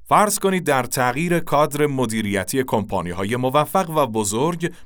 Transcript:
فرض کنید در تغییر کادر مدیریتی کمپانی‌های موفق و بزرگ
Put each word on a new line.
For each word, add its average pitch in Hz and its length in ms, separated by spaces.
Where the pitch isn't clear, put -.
فرض 202 340
کنید 190 240
در 139 200
تغییر 139 560
کادر 147 460
مدیریتی 110 760
کمپانی‌های 101 720
موفق 147 540
و 156 180
بزرگ 123 640